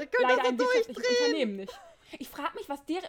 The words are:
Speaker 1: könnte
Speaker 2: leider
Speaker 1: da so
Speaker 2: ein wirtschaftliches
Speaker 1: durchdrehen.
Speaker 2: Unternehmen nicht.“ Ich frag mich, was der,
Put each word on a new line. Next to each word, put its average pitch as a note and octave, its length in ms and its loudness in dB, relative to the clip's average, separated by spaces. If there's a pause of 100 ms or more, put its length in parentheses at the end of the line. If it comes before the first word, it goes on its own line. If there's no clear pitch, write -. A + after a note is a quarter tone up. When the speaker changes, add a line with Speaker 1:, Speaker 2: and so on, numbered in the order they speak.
(100)
Speaker 1:
könnte B4 120 2
Speaker 2:
leider B4+ 140 6
Speaker 1:
da - 80 2
so B4 40 4
Speaker 2:
ein B4 100 0
wirtschaftliches B4 380 2
Speaker 1:
durchdrehen. B4 300 2
Speaker 2:
Unternehmen B3+ 300 0
nicht.“ G3 240 -12 (380)
Ich B3 120 -10
frag D4 240 -8
mich, - 160 -12
was C#4 160 -10
der, F4+ 220 -4